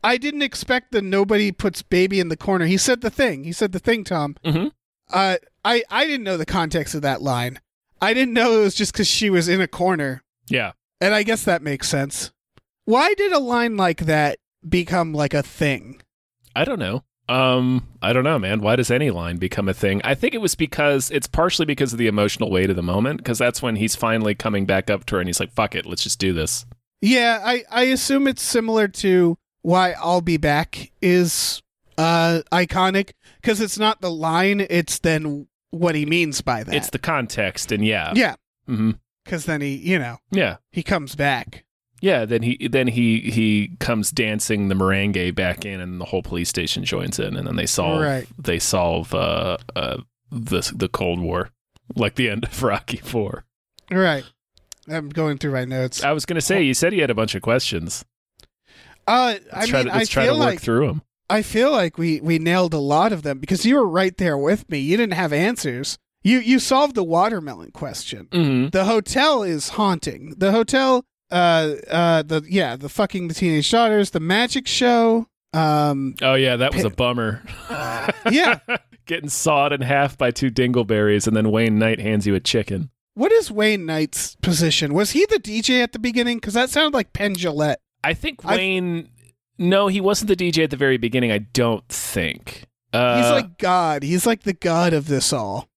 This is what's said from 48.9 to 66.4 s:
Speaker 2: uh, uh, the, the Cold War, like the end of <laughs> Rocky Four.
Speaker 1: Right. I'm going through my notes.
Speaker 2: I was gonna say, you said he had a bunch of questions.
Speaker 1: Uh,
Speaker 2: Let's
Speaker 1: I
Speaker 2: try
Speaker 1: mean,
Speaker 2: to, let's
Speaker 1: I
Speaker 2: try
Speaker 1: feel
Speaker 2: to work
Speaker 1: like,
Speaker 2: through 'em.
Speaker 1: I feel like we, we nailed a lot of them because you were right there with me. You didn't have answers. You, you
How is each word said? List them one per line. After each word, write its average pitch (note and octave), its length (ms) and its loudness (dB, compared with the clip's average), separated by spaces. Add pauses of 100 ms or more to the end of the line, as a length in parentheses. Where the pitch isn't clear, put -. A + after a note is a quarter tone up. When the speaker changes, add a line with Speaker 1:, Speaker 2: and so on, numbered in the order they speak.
Speaker 2:
uh, E2+ 420 -2 (180)
uh, C2 220 -6 (340)
the, G#2 460 -4
the F#2+ 140 -2
Cold F2+ 300 -2
War, F2 280 -4 (480)
like G#2+ 200 -2
the B2 120 0
end A2 160 -4
of - 180 -8
<laughs> - 0 -
Rocky G#2+ 360 -2
Four. - 480 -6 (440)
Speaker 1:
Right. F3 340 0 (600)
I'm D3+ 220 -8
going D3 300 -2
through D3 140 -4
my B2+ 120 -2
notes. B2+ 400 -4
Speaker 2:
I C#3 80 2
was D#3 140 -2
gonna E3 160 -2
say, F#3+ 200 2
you C3 120 4
said E3+ 180 2
he G3 60 0
had C#3+ 100 2
a A#2 60 0
bunch A2 200 -2
of F#2+ 60 -4
questions. G2+ 640 -2 (1040)
Speaker 1:
Uh, A#3+ 280 2 (180)
Speaker 2:
Let's - 20 -16
Speaker 1:
I G#3+ 120 -2
Speaker 2:
try B3 140 0
Speaker 1:
mean, B2+ 80 0
Speaker 2:
to, - 100 -4
let's A3+ 120 0
Speaker 1:
I - 20 -4
Speaker 2:
try - 120 2
Speaker 1:
feel C4+ 100 4
Speaker 2:
to D#4 60 0
work C#4 100 4
Speaker 1:
like, F3 100 -6
Speaker 2:
through B2 280 2
'em. D3+ 140 -4 (280)
Speaker 1:
I G#3+ 120 2
feel B3 300 2
like F#3 260 0
we, E3 220 0
we D#3+ 180 2
nailed E3+ 360 2
a D3+ 40 -2
lot D3+ 340 2
of D#3+ 100 -6
them C#3 160 -4
because F3 260 -2
you B3+ 120 6
were A#3 120 4
right F#3 300 0
there E3+ 180 0
with D#3+ 340 0
me. D3+ 80 -4
You D3+ 180 2
didn't A3 180 0
have D#3+ 180 -2
answers. D3 640 -2 (240)
You, A#3+ 160 4
you A#3+ 200 4